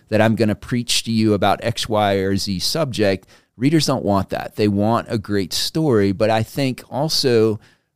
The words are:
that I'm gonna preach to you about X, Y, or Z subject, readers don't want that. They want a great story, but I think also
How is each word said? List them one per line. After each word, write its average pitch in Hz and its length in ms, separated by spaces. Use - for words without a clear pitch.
that 107 100
I'm 110 160
gonna 104 200
preach - 480
to 113 80
you 110 220
about 98 300
X, - 240
Y, 104 280
or 98 200
Z 95 240
subject, 104 680
readers 147 300
don't 131 180
want 98 280
that. - 240
They 107 120
want 104 420
a 120 80
great 98 360
story, 117 580
but 107 180
I 110 140
think 131 460
also 117 680